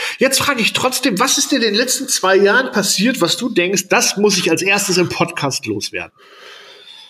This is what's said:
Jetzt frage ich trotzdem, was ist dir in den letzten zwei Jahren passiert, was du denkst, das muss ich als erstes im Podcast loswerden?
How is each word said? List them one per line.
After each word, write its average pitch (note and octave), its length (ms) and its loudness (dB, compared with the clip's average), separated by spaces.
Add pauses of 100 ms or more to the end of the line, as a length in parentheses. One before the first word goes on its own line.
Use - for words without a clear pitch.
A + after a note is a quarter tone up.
(180)
Jetzt C4+ 220 2
frage C4+ 220 -2
ich - 120 0
trotzdem, B3+ 460 -2
was B3+ 180 2
ist - 140 -2
dir C#4+ 60 2
in A#3 40 0
den G#3+ 140 0
letzten B3+ 320 -2
zwei F#3+ 300 2
Jahren A3+ 340 4
passiert, A3 500 0
was E3+ 160 2
du B3 120 -4
denkst, F#3 400 -2
das A#3 280 2
muss G3+ 200 4
ich F3+ 120 0
als D#3+ 120 0
erstes G3 360 0
im F3 120 2
Podcast - 560 -4
loswerden? F#2+ 460 -6 (1000)